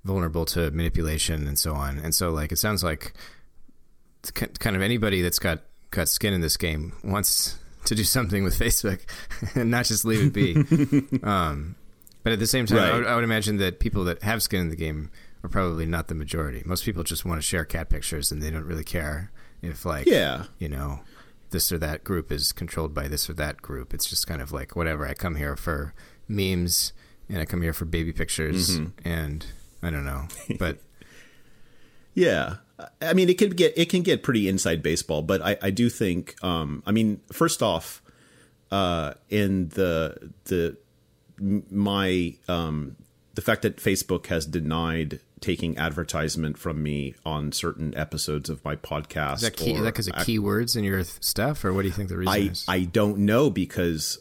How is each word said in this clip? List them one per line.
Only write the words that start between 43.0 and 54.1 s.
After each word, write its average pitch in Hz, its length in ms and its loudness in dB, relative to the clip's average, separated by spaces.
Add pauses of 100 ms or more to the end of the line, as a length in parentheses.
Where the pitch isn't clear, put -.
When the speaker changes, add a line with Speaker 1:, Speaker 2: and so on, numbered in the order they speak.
Speaker 2:
the 107 80 -4
fact 110 200 0
that 104 160 0
Facebook 92 480 0
has 82 200 0
denied 80 720 -2 (200)
taking 82 380 -2
advertisement 78 800 -2
from 76 240 -4
me 73 320 -2 (100)
on 76 280 -4
certain 78 440 -4
episodes 76 540 -4
of 71 140 -6
my 76 120 -4
podcast 73 600 -4
Speaker 1:
Is - 60 -6
that 113 140 -2
key-, 113 160 -2
is 107 80 -2
Speaker 2:
or - 40 2
Speaker 1:
that 113 100 0
'cause 101 140 -2
of - 80 -6
Speaker 2:
ac- 110 220 0
Speaker 1:
keywords 104 380 0
in 107 80 0
your 95 180 0
th-, - 180 -8
stuff, 127 440 -2
or 95 80 2
what 95 100 2
do 98 60 2
you 90 60 -2
think 98 140 -2
the 92 100 -4
reason 92 140 0
Speaker 2:
I, 104 60 4
Speaker 1:
is? 98 300 0
Speaker 2:
I 92 120 2
don't 101 380 2
know 110 320 6
because, 85 720 0